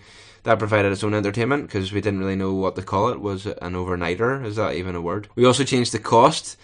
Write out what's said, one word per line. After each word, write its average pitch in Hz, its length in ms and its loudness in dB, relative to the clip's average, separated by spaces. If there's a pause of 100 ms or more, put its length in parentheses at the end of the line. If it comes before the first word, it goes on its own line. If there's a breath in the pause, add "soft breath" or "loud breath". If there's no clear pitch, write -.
(440 loud breath)
that 113 140 4
provided 101 320 2
its 98 140 -2
own 104 80 0
entertainment, 104 560 0
'cause 95 240 -4
we 101 80 -2
didn't 98 200 -2
really 95 140 -2
know 95 200 -2
what 92 220 -2
to 92 60 -6
call 101 280 0
it. - 100 -6
Was 98 240 -4
it 101 160 -8
an 90 140 -6
overnighter? 90 720 -2
Is 104 100 -8
that 87 200 -2
even 90 180 -6
a 85 80 -6
word? 90 320 -6
We 120 100 4
also 127 200 6
changed 123 280 0
the 117 60 -4
cost, 123 640 4